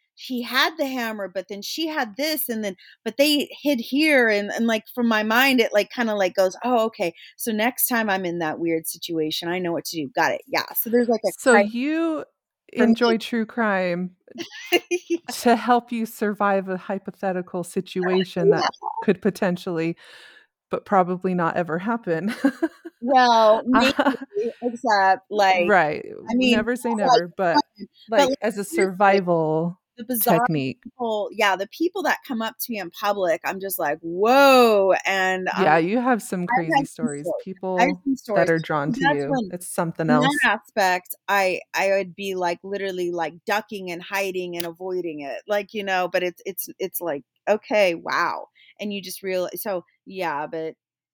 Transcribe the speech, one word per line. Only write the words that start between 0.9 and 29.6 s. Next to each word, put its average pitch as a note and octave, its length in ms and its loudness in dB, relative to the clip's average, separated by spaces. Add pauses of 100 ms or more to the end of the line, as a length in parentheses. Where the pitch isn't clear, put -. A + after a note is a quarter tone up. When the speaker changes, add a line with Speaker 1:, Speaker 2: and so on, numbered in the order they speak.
Speaker 1:
but F#3 140 -6
then G3+ 140 -10
she D#4+ 260 -6
had C4 280 -4
this, D4+ 340 -4
and A3 140 -4
then, F#3+ 120 -6 (280)
but A3 140 -6
they D4 300 2 (140)
hid C#4 180 2
here." C4+ 480 2
And, G3+ 240 0
and, A#3 160 0
like, A3 160 -2 (100)
from A#3+ 140 0
my G#3+ 160 2
mind, B3 360 4
it, A3 140 2
like, G#3 160 2
kinda, A3+ 260 -2
like, F#3+ 200 0
goes, F#3+ 280 2
"Oh, A#3+ 220 2
okay. F#3+ 280 -4 (240)
So A#3 140 -6
next A3 360 0
time A3+ 220 0
I'm F#3+ 160 0
in E3+ 140 -4
that D#3 200 -2
weird E3 280 -2
situation, D#3+ 600 -6
I F3+ 100 -2
know F3 120 -4
what D3+ 140 -6
to - 160 -8
do. C3 120 -8
Got D#3 200 2
it. - 140 -10
Yeah." E3 260 -2
So - 160 -6
there's, A#3+ 180 2
like, A3+ 180 0
a F3+ 120 0
Speaker 2:
So B3+ 160 6
Speaker 1:
crime G#3 180 4
Speaker 2:
you D#4 520 -4 (540)
Speaker 1:
for A#3+ 100 4
me. A3+ 80 4
Speaker 2:
enjoy A#3 220 2
true A3 280 -4
crime F#3 720 -2 (200)
Speaker 1:
<laughs> - 760 -4
Yeah. E4+ 80 0 (100)
Speaker 2:
to A#3 280 2
help A#3+ 360 0
you A3+ 140 -4
survive G3+ 600 -2
a F#3 80 -4
hypothetical F#3 880 -6
situation F#3 840 0
Speaker 1:
Yeah. - 0 -
Speaker 2:
that E3 200 2 (300)
could F#3 220 0
potentially, F3+ 760 -2 (760)
but - 160 -4
probably F#3 480 0
not E3+ 220 0
ever E3+ 220 -2
happen. G3+ 600 -4
<laughs> - 60 -2 (560)
Speaker 1:
Well, A#3 680 6
Speaker 2:
<laughs> B3+ 60 2
Uh, C4 180 6 (420)
Speaker 1:
maybe, A#3+ 180 -2 (100)
except, G#3 680 2
like, G3 260 4
Speaker 2:
Right. F3 480 2 (260)
Speaker 1:
I A#3 40 0
mean, B3 260 4
Speaker 2:
Never A#3 160 -2
say A#3 260 -2
Speaker 1:
not A3+ 100 4
like A3+ 120 6
Speaker 2:
never, E3+ 120 -10
but, F#3 260 2 (140)
Speaker 1:
fun, - 100 -14 (220)
but, A3+ 160 4
Speaker 2:
like, C4 60 2
Speaker 1:
like, C#4 120 -2
Speaker 2:
as G3+ 160 -2
a G3+ 120 -6
Speaker 1:
seriously, G3 540 4
Speaker 2:
survival E3 560 0 (180)